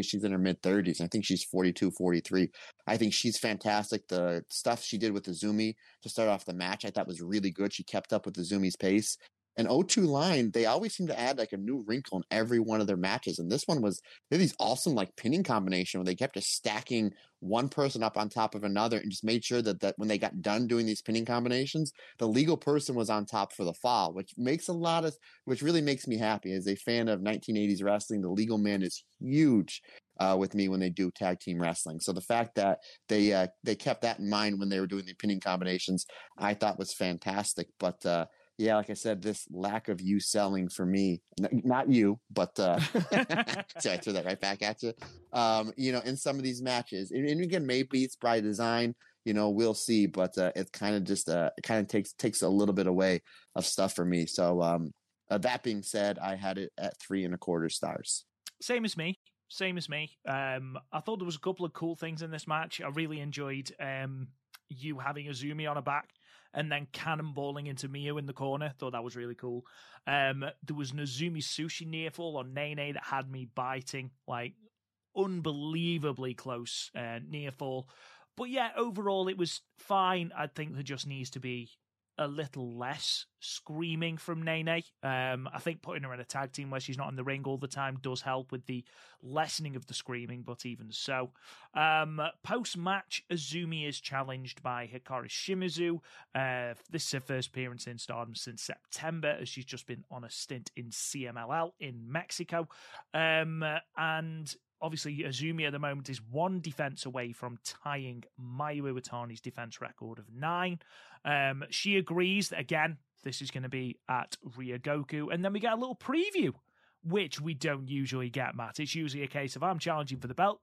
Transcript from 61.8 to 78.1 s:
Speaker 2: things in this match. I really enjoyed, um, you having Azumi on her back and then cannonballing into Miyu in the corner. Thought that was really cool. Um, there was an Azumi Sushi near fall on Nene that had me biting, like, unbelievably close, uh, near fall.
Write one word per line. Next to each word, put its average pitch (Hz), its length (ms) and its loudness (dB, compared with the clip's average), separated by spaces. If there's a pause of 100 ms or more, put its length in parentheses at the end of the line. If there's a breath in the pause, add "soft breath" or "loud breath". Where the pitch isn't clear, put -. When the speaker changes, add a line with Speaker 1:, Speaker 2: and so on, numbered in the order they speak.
Speaker 2:
things 160 260 -6
in 165 80 -8
this 156 160 -8
match. 160 340 -2
I 160 80 -4
really 151 320 -2
enjoyed, 139 600 -6
um, 135 480 -6 (400)
you 139 300 -6
having 143 280 -4
Azumi 147 420 -4
on 147 80 -2
her 143 60 -2
back 143 320 -2 (400 soft breath)
and 151 180 -2
then 143 140 -2
cannonballing 147 800 -4
into 139 220 -6
Miyu 143 300 -4
in 143 60 -4
the 139 80 -6
corner. 139 460 -2
Thought 127 140 -6
that 117 120 -4
was 120 120 -8
really 120 180 -8
cool. 120 320 -8 (400 loud breath)
Um, 135 380 2 (180)
there 151 140 -6
was 135 160 -4
an 143 60 -8
Azumi 147 440 -4
Sushi 160 440 -6
near 160 240 -4
fall 160 280 -6
on 127 160 -8
Nene 147 400 -4
that - 100 -8
had 135 260 -4
me 131 140 -8
biting, 131 680 -6 (140)
like, 120 280 -6 (600)
unbelievably 156 1200 0
close, 120 600 -8
uh, 117 320 -6
near 147 260 -8
fall. 131 380 -6 (460 loud breath)